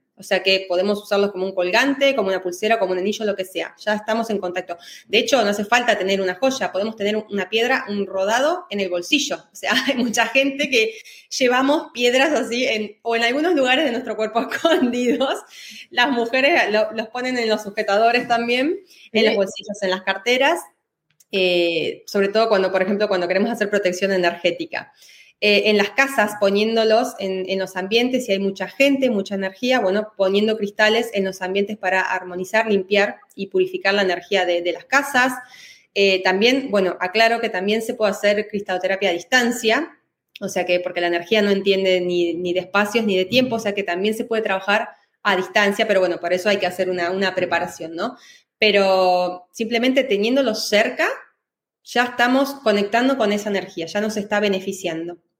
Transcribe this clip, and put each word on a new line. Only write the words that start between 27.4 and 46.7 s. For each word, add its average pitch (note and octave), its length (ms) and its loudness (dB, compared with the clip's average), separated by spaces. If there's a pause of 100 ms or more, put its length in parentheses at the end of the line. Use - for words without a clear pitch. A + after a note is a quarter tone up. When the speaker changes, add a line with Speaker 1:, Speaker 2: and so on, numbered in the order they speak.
Speaker 1:
en F#3+ 100 -2
los F#3 180 -6
ambientes, A#3+ 480 0
si G3 80 0
hay G3 60 0
mucha G3 280 -4
gente, C4+ 420 2
mucha G3+ 260 -2
energía, G3 440 -2
bueno, G#3 380 0
poniendo G#3 400 2
cristales G#3+ 560 0
en G3 100 0
los F#3+ 180 -6
ambientes G3+ 360 -2
para F#3+ 240 0
armonizar, F#3 680 -2
limpiar G3+ 500 2 (160)
y G3 120 -8
purificar F#3 460 0
la G3+ 80 2
energía F#3 440 0
de, F3 160 0
de F3 120 -2
las E3+ 100 -10
casas. C4+ 480 2 (600)
Eh, G3 300 4
también, A3+ 480 2
bueno, F#3+ 280 2
aclaro A3+ 400 2
que A3+ 80 -4
también G#3 340 0
se A#3+ 120 -6
puede G#3+ 180 0
hacer G#3 380 0
cristaloterapia F#3+ 640 -2
a - 20 0
distancia, A#3 840 0 (440)
o G3 80 -6
sea F3+ 160 -2
que, F3+ 160 2
porque F3 180 -6
la F3 80 0
energía F3 340 0
no G3+ 100 2
entiende F#3+ 500 2
ni, F3 320 0
ni F3 180 -4
de F3+ 80 0
espacios G#3 460 0
ni G3 100 0
de F#3 80 2
tiempo, B3 320 2
o G#3 40 -2
sea G3+ 140 -4
que G3+ 100 -4
también G3 320 -2
se A#3+ 100 -6
puede A3 160 -2
trabajar G3+ 480 0 (340)
a G3 140 2
distancia, G3+ 500 0
pero F#3+ 140 4
bueno, F3 180 0
para F3 160 -2
eso F3+ 140 -2
hay G3+ 80 2
que F#3 100 -2
hacer F3+ 220 -2